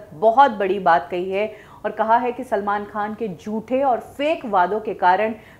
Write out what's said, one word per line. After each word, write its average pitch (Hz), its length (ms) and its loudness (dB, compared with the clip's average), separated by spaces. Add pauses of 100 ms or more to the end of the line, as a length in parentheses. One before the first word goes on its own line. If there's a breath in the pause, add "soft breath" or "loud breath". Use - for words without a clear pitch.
(140)
बहुत 226 360 6
बड़ी 202 280 -2
बात 175 320 2
कही 185 200 -4
है 208 240 -2 (300 loud breath)
और 214 60 -4
कहा 220 260 2
है 247 160 0
कि 247 120 -8
सलमान 208 400 -2
खान 214 300 -8
के 220 140 -6
झूठे 220 540 -4
और 240 180 0
फेक 311 440 -4
वादों 196 360 0
के 214 140 -6
कारण 196 400 2 (260 loud breath)